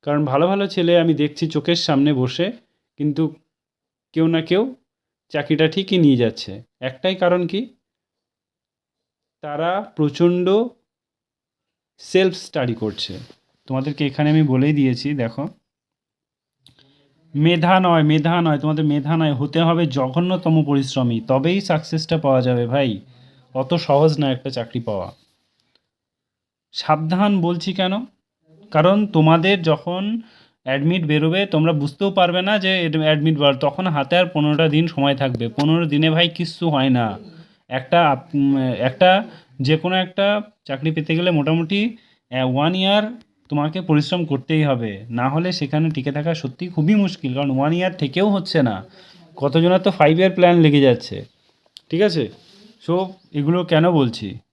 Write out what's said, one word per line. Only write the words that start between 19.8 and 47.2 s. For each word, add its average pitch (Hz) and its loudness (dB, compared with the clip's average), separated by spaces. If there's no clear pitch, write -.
জঘন্যতম 160 0
পরিশ্রমী, 135 0
তবেই 160 0
সাকসেসটা 160 -2
পাওয়া 135 2
যাবে 120 0
ভাই। 123 -2
অত 135 -4
সহজ 156 2
না 139 0
একটা 131 -6
চাকরি 120 -8
পাওয়া। 101 -8
সাবধান 180 0
বলছি 175 -4
কেন, 185 -4
কারণ 190 4
তোমাদের 165 4
যখন 180 -4
অ্যাডমিট 156 -2
বেরোবে 160 0
তোমরা 165 0
বুঝতেও 151 -4
পারবে 180 2
না 202 0
যে 190 -2
এড-, 156 -2
অ্যাডমিট 156 2
বার, 143 4
তখন 147 -2
হাতে 151 0
আর 180 4
পনেরোটা 151 0
দিন 156 2
সময় 139 0
থাকবে। 127 -4
পনেরো 160 0
দিনে 151 2
ভাই 165 2
কিচ্ছু 165 -6
হয় 135 0
না। 113 0
একটা 127 0
আপ-, 127 -6
উম, 139 0
একটা 185 2
যে 147 2
কোনো 180 -4
একটা 196 -2
চাকরি 139 -4
পেতে 160 -2
গেলে 180 0
মোটামুটি, 160 0
আহ, 127 -2
ওয়ান 156 0
ইয়ার 196 0
তোমাকে 156 -4
পরিশ্রম 165 0
করতেই 156 -2
হবে, 120 -2
না 123 -2
হলে 165 -2
সেখানে 151 -2
টিকে 147 -6
থাকা 151 -4
সত্যি 160 -10
খুবই 175 0
মুশকিল, 185 -2